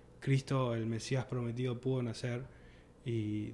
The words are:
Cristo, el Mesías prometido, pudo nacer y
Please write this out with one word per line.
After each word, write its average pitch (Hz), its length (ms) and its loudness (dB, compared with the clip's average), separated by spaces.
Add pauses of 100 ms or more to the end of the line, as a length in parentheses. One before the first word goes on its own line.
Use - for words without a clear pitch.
(200)
Cristo, 131 560 4
el 113 100 2
Mesías 113 400 0
prometido, 123 560 -2
pudo 131 220 2
nacer 120 420 -2 (600)
y 107 480 0